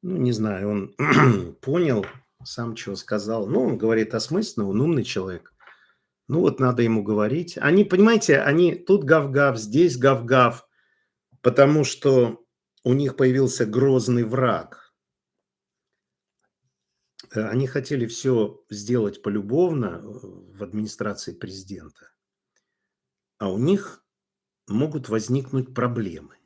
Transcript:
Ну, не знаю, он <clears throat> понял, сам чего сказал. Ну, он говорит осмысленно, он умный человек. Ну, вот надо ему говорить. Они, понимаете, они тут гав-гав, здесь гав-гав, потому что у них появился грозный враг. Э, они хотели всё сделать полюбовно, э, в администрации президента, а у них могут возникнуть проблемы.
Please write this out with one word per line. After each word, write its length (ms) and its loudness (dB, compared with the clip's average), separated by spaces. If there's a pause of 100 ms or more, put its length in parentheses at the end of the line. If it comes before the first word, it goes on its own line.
Ну, 140 -6
не 160 0
знаю, 380 -4
он 840 0
<clears throat> 40 -20
понял, 460 -2 (380)
сам 300 -10
чего 220 -12
сказал. 520 -6
Ну, 160 0
он 140 -2
говорит 360 0
осмысленно, 540 -4
он 120 0
умный 240 0
человек. 480 -8 (760)
Ну, 120 0
вот 200 2
надо 220 2
ему 200 2
говорить. 560 -2
Они, 260 2
понимаете, 560 4
они 340 2
тут 300 0
гав-гав, 540 2
здесь 380 2
гав-гав, 720 2 (760)
потому 420 6
что 600 2 (400)
у 100 4
них 220 -2
появился 500 2
грозный 580 2
враг. 680 -4 (2500)
Э, 140 -4
они 180 -2
хотели 400 -6
всё 640 -4
сделать 520 -4
полюбовно, 800 -2
э, 0 -
в 600 -18
администрации 680 -8
президента, 800 -16 (1300)
а 140 -4
у 60 -4
них 460 -2 (640)
могут 400 -4
возникнуть 680 -4
проблемы. 720 -6